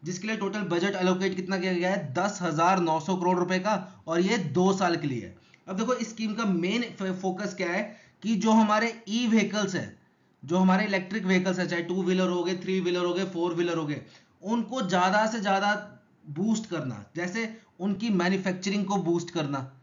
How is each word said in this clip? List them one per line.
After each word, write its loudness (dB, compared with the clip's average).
जिसके -8
लिए -2
total -4
budget 0
allocate 0
कितना -4
किया 0
गया 0
है? -4
दस 0
हजार 2
नौ 2
सौ -2
करोड़ 2
रुपए 0
का, -2
और 0
ये 2
दो 4
साल 2
के -4
लिए -4
है। -16
अब -8
देखो 2
इस -6
scheme -4
का -2
मेन 2
फ-, -4
focus -4
क्या -2
है -4
कि 0
जो 2
हमारे 4
ई 0
व्हीकल्स 2
है, -6
जो 0
हमारे 6
electric -2
vehicles 2
है, 0
चाहे -2
two -2
wheeler 2
हो 0
गए, -2
three -2
wheeler 0
हो 0
गए, 0
फोर -2
wheeler 0
हो -2
गए, -4
उनको -2
ज्यादा 2
से -2
ज्यादा 2
boost -2
करना, -6
जैसे -6
उनकी -2
manufacturing 0
को 0
boost 0
करना। -2